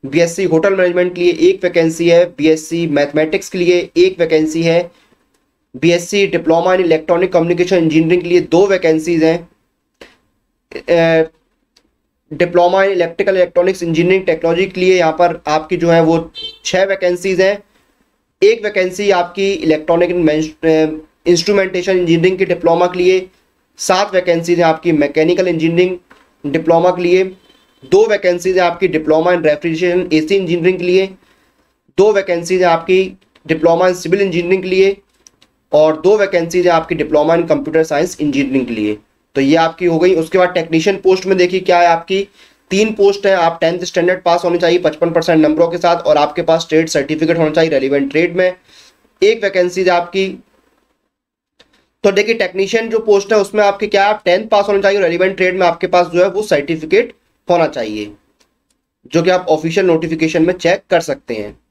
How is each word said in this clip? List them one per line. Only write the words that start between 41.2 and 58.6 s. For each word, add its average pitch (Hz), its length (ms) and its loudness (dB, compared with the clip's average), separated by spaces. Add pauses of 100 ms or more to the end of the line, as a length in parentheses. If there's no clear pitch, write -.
में 190 120 0
देखिए 180 220 0
क्या 180 180 2
है 175 80 4
आपकी, 190 420 -2 (420)
तीन 214 220 0
post 202 340 2
है। 190 80 4
आप 165 260 0
tenth 170 200 -2
standard 180 420 -2
pass 175 220 0
होनी 175 140 0
चाहिए 170 200 2
पचपन 160 320 -2
परसेंट 160 360 2
नंबरों 160 220 2
के 170 100 -6
साथ 170 180 0
और 156 200 0
आपके 147 260 -2
पास 160 260 0
trade 160 200 0
certificate 156 500 -2
होना 156 120 0
चाहिए 160 200 0
relevant 139 400 0
trade 170 260 -2
में। 180 200 0 (680)
एक 220 200 2
वैकेंसी 185 400 -2
है 180 60 2
आपकी। 180 400 -2 (1800)
तो 202 80 4
देखिए 208 220 0
technician 202 540 -4
जो 226 100 -2
post 208 340 0
है 220 60 4
उसमें 208 260 0
आपके 202 220 0
क्या 202 180 0
है, 202 60 2
आप 214 140 -4
tenth 202 240 0
pass 202 200 2
होना 202 120 0
चाहिए 202 180 0
और 190 60 0
रेलिवेंट 175 320 -2
trade 185 220 -2
में 180 80 2
आपके 170 200 -2
पास 175 200 0
जो 170 160 0
है 190 60 2
वो 190 140 -4
certificate 160 720 -2 (360)
होना 170 160 2
चाहिए, 107 460 -8 (1000)